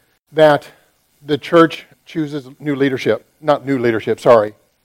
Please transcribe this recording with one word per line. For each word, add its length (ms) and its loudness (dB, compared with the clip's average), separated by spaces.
that 360 2
the 120 -4
church 480 0
chooses 440 -10
new 160 -6
leadership. 500 -4
Not 240 -2
new 140 -4
leadership, 400 -4
sorry. 340 2